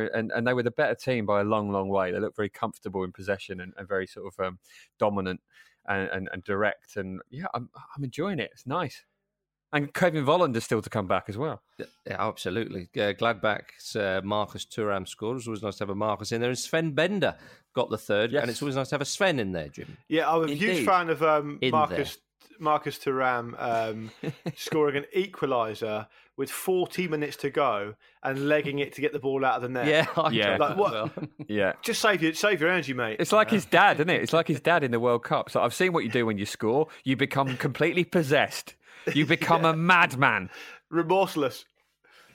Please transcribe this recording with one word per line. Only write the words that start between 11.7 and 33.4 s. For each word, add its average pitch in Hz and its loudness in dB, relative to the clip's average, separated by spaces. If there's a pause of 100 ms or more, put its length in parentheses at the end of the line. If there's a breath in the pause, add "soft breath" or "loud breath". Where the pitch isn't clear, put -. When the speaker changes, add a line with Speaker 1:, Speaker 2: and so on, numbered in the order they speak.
Speaker 2:
Yeah, - -8 (220)
yeah, 98 -4
absolutely. 101 -4 (120)
Uh, 104 2
Gladbach's, 107 -2
uh, 95 0
Marcus 104 -4
Thuram 101 -4
scored. 110 -6
It's 117 -12
always 110 -6
nice 101 -6
to - -8
have 98 -4
a 98 -6
Marcus 104 -2
in 117 0
there. 120 0
And 127 -2
Sven 165 -2
Bender 156 0 (400 loud breath)
got - 0
the 107 -2
third. 107 0
Speaker 1:
Yes. 147 2
Speaker 2:
And 120 0
it's 117 -6
always 143 -2
nice 135 -2
to 147 -2
have 139 -2
a 139 -6
Sven 185 0
in 101 -2
there, 80 -6
Jim. - -16 (100)
Speaker 3:
Yeah, 151 2
I'm 165 4
a 156 0
huge 147 -2
Speaker 1:
Indeed. 185 2
Speaker 3:
fan 180 4
of, 147 -2
um, 151 2
Speaker 2:
In 127 2
Speaker 3:
Marcus, 147 0
Speaker 2:
there. - -20 (360)
Speaker 3:
Marcus 151 0
Thuram, 127 0
um, 113 -2 (240)
Speaker 2:
<laughs> - -10
Speaker 3:
scoring 151 0
an 143 -4 (100)
equaliser 117 -2 (300 soft breath)
with 135 -4
forty 180 -2
minutes 151 -4
to 143 -4
go 110 0 (300 soft breath)
and 135 -2
legging 143 0
it 139 -4
to - -14
get 147 0
the 147 -4
ball 135 0
out 123 2
of 123 -8
the 123 -4
net. 127 -2
Speaker 2:
Yeah, 156 4
I 156 2
Speaker 1:
Yeah. 107 4
Speaker 2:
enjoyed 95 2
Speaker 3:
Like, 147 2
Speaker 2:
that - -6
Speaker 3:
what? 208 4
Speaker 2:
as - -4 (240)
well. 170 -8 (200)
Speaker 1:
Yeah. 101 2 (100)
Speaker 3:
Just - -4
save 196 4
your, 160 2
save 202 2
your 165 4
energy, 147 0
mate. 113 -4
Speaker 1:
It's - -2
like 214 6